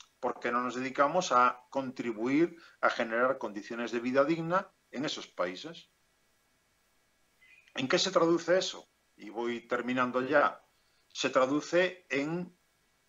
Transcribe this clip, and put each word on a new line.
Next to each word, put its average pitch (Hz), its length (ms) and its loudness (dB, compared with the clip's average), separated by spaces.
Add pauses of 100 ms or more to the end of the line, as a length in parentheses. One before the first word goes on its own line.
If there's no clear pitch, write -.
(200)
¿por 120 200 -4
qué 120 120 -2
no 123 80 2
nos 123 140 -2
dedicamos 143 580 0
a 123 380 4
contribuir 131 880 0 (240)
a 120 80 4
generar 120 480 0
condiciones 110 540 -8
de 120 80 -2
vida 131 260 2
digna 165 440 -2 (200)
en 127 160 -6
esos 107 200 -8
países? 92 640 -8 (1800)
¿En 127 140 -2
qué 175 100 4
se 185 120 0
traduce 170 480 4
eso? - 320 -6 (260)
Y 101 140 -18
voy 117 360 -6
terminando 123 540 0
ya. 135 420 2 (440)
Se - 240 -4
traduce 147 800 2
en, 160 440 -4 (540)